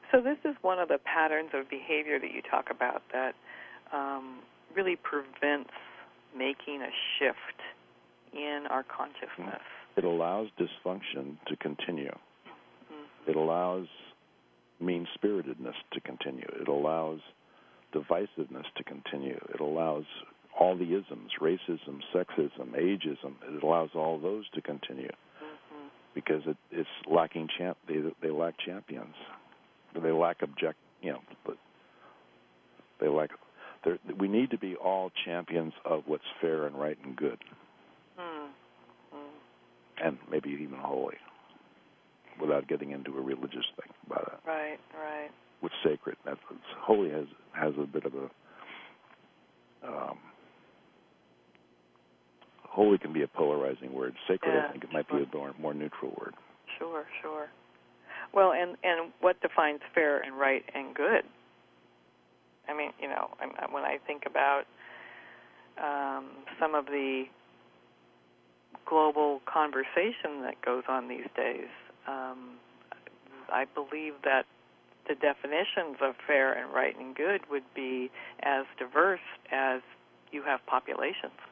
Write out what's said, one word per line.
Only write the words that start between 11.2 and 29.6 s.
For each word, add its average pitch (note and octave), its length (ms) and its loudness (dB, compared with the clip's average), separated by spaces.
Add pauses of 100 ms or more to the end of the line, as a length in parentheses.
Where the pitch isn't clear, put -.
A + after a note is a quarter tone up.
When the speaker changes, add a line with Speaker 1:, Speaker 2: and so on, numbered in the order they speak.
Speaker 2:
to D2+ 120 -2
continue. D2 540 -4
Speaker 1:
Mm-hmm. - 1160 -14
Speaker 2:
It D#2 60 2
allows F2 500 2 (920)
mean-spiritedness E2+ 960 -2 (180)
to - 80 -6
continue. - 460 -8 (120)
It - 80 -2
allows D#2 520 2 (760)
divisiveness D2+ 720 -2 (120)
to - 60 -8
continue. C#2 560 -6 (140)
It - 60 -8
allows D#2 460 0 (540)
all F#2 180 8
the F2 180 2
isms, A#1+ 440 -6
racism, D#2 640 0 (120)
sexism, C#2+ 640 0
ageism, D#2 580 0 (220)
it D2 80 -4
allows D#2+ 320 4
all D#2+ 240 2
those G2+ 240 -2 (100)
to D#2 80 -4
continue C2+ 460 -8 (340)
Speaker 1:
Mm-hmm. D3+ 460 -16 (260)
Speaker 2:
because - 340 0
it, D2+ 100 -2 (120)
it's - 200 -4 (200)
lacking D#2+ 380 4 (100)
champ-, F2 200 -2 (100)
they, D#2 120 0 (220)
they D#2+ 80 0
lack D#2+ 260 0 (100)
champions. F2 480 -10 (880)